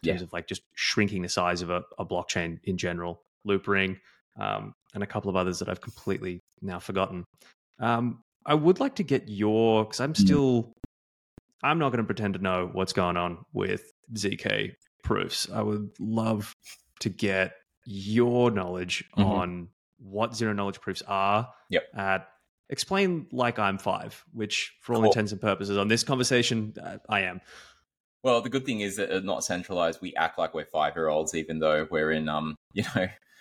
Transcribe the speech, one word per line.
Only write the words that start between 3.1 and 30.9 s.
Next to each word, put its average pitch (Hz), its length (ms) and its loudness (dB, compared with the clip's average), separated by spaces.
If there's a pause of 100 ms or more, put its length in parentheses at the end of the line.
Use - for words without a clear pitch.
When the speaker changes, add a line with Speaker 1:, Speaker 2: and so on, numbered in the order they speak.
Speaker 1:
Loopring, 95 520 0 (380)
um, 52 360 -4 (200)
and 101 100 -4
a - 40 -6
couple 98 220 -4
of 92 60 0
others 90 240 0
that 98 100 -6
I've 92 120 -6
completely 92 580 -6 (220)
now 90 180 -8
forgotten. 92 460 -4 (540)
Um, 117 440 -2 (220)
I 147 80 2
would 160 260 6
like 269 160 0
to 196 80 0
get 135 260 0
your, 107 560 4
'cause - 160 -8
I'm 151 120 -2
Speaker 2:
Mm. - 40 -8
Speaker 1:
still, 131 560 6 (880)
I'm 151 160 4
not 139 120 2
gonna 117 140 2
pretend 101 280 -2
to 92 80 -6
know 92 320 0
what's 92 200 -2
going 87 220 2
on 87 380 -4
with 98 380 -4 (260)
Z 101 200 -2
K 104 380 -2 (280)
proofs. - 460 -2
I 110 120 -4
would 104 380 -4
love 110 540 -2 (480)
to 110 80 -2
get 95 460 0 (300)
your 120 680 2
knowledge 90 520 -4 (140)
Speaker 2:
Mm-hmm. 101 120 6
Speaker 1:
on 90 400 -2 (280)
what 110 380 -4
zero 110 180 0
knowledge 101 280 -4
proofs - 260 -6
are. 101 460 2 (160)
Speaker 2:
Yep. - 260 0
Speaker 1:
Uh, 98 240 0 (500)
explain 190 600 0
like 120 280 0
I'm 98 180 2
five, 101 540 -4
which - 500 -4
for 120 140 -4
all 113 60 4
Speaker 2:
Cool. 107 100 8
Speaker 1:
intents 104 200 2
and 98 100 -8
purposes 101 360 0
on 101 120 2
this 117 140 4
conversation, 123 800 0
uh, 92 160 -12 (120)
I 101 120 2
am. 90 200 -4 (840)
Speaker 2:
Well, 120 180 4
the 117 80 -6
good 131 160 -2
thing 110 160 -2
is 98 160 -4
that 101 140 -2
it's 95 140 -2
not 95 200 -4
centralized. 90 560 -2
We 90 140 -10
act 82 220 0
like 80 160 -2
we're 78 120 -6
five-year-olds, 78 680 0